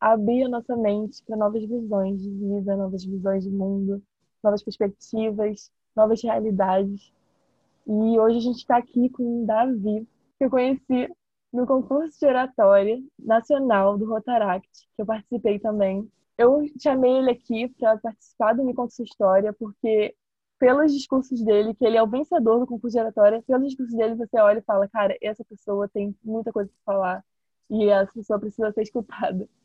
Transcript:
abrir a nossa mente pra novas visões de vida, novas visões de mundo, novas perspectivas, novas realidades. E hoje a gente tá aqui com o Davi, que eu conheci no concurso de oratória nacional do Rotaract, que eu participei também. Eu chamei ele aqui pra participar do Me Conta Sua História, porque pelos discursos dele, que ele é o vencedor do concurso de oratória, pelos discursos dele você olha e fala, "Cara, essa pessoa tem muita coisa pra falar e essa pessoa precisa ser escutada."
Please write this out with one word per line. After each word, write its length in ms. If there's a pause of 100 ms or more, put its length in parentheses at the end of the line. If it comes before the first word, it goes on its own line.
abrir 440
a 40
nossa 280
mente 480
pra 120
novas 280
visões 580
de 80
vida, 460
novas 280
visões 380
de 80
mundo, 500 (400)
novas 220
perspectivas, 1040 (280)
novas 260
realidades. 920 (720)
E 360
hoje 180
a 40
gente 220
tá 120
aqui 340
com 320
o 40
Davi, 600 (320)
que 60
eu 60
conheci 640 (400)
no 140
concurso 540
de 60
oratória 760 (160)
nacional 800
do 80
Rotaract, 600 (260)
que 80
eu 40
participei 520
também. 500 (300)
Eu 260 (160)
chamei 380
ele 140
aqui 340 (140)
pra 180
participar 540
do 120
Me 80
Conta 220
Sua 100
História, 500
porque 600 (440)
pelos 360
discursos 500
dele, 300
que 100
ele 140
é 40
o 60
vencedor 520
do 60
concurso 300
de 60
oratória, 440
pelos 200
discursos 280
dele 200
você 260
olha 200
e 20
fala, 260
"Cara, 320
essa 240
pessoa 420
tem 380
muita 260
coisa 200 (120)
pra 120
falar 300 (440)
e 220
essa 200
pessoa 300
precisa 320
ser 80
escutada." 680 (180)